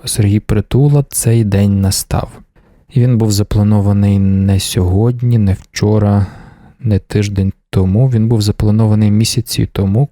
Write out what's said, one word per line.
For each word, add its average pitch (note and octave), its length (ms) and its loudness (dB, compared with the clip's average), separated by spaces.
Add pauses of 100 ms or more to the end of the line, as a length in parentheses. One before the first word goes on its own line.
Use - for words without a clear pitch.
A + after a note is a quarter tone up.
Сергій G#2 360 0
Притула, C#3 680 0
цей A#2 360 0
день G2 360 0
настав. - 500 -4 (640)
І B2+ 80 0
він B2 180 2
був G#2+ 140 0
запланований G2+ 880 0
не G2 420 2
сьогодні, A#2 760 0
не G2 140 2
вчора, G2+ 760 0 (540)
не G#2 180 0
тиждень G2 540 -2 (180)
тому. G2 380 0
Він A2+ 200 0
був A2+ 140 0
запланований G#2+ 680 0
місяці A2 640 -2
тому, G2+ 400 -2